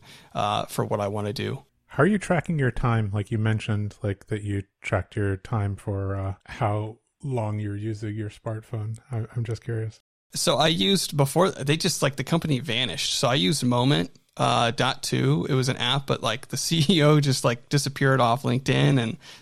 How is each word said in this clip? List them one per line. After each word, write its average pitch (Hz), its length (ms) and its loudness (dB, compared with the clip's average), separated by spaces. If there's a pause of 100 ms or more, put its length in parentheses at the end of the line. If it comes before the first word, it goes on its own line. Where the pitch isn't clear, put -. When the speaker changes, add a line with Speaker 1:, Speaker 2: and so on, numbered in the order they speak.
(340)
Speaker 1:
uh, 107 320 0
for - 200 -4
what 107 140 -2
I 101 80 -2
wanna 104 260 -4
do. 104 300 -6 (240)
Speaker 2:
How - 160 0
are 165 40 6
you 208 100 2
tracking 170 420 -2
your 127 120 2
time? 113 420 0
Like 104 180 -4
you 113 60 0
mentioned, 107 640 0
like, 101 240 -6
that 104 160 -6
you 101 200 -2 (180)
tracked - 340 -4
your 101 220 0
time 101 380 -2
for, 98 400 -4
uh, 95 180 -4 (120)
how 107 520 -4 (260)
long 110 360 -2
you're 104 160 -4
using 107 400 -6
your 107 140 -6
smartphone. 110 720 -8 (120)
I, 117 140 -4 (100)
I'm 120 80 -2
just 113 200 -6
curious. 110 360 -6 (360)
Speaker 1:
So 151 220 0
I 151 100 4
used 190 500 2
before, 156 320 4
they 147 280 0
just, - 240 -2
like, 139 160 0
the 135 60 -6
company 151 360 0
vanished. 120 560 -2
So - 140 2
I 127 60 4
used 165 280 2
Moment, 127 480 2 (240)
uh, 120 340 2
dot 123 320 0
two. 135 480 0
It 147 60 0
was 131 140 2
an - 80 -2
app, 135 280 -2
but, - 160 -2
like, 113 280 -4
the - 80 -6
<laughs> - 100 -4
C 165 220 2
E 170 120 4
O 151 180 8
just, 143 240 2
like, 120 260 0
disappeared 135 520 2
off 120 220 2
LinkedIn 135 580 2
and 113 160 -4 (240)